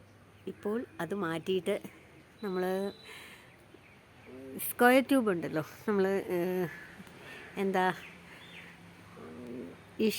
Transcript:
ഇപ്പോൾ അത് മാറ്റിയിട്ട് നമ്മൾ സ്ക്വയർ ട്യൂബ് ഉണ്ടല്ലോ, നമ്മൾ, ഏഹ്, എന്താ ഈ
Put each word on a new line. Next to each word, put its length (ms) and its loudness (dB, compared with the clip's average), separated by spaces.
ഇപ്പോൾ 260 -4
അത് 100 -4
മാറ്റിയിട്ട് 520 0
നമ്മൾ 180 0
സ്ക്വയർ 420 8
ട്യൂബ് 240 6
ഉണ്ടല്ലോ, 300 0
നമ്മൾ, 180 4
ഏഹ്, 320 2
എന്താ 200 4
ഈ 20 8